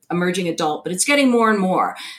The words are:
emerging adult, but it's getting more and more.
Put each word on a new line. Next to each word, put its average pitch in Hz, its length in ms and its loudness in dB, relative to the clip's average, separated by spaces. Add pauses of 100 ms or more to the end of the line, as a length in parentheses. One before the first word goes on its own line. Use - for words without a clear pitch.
(100)
emerging 180 380 -2
adult, 156 340 -4
but 170 120 -6
it's 180 100 -2
getting 285 260 2
more 226 200 4
and 208 80 2
more. 185 380 0 (220)